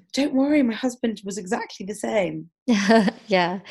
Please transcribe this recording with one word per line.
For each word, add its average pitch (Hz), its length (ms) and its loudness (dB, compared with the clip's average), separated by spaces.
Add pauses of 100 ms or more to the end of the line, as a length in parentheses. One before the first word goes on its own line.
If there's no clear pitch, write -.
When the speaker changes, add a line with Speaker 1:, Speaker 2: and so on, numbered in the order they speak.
(140)
Speaker 1:
"Don't 277 220 -2
worry, 285 260 2
my 233 140 0
husband 240 500 -4
was 196 140 -8
exactly 190 480 -8
the 208 80 -8
same." 175 560 -4 (160)
Speaker 2:
<laughs> 208 420 4 (180)
Yeah. 185 320 0 (120)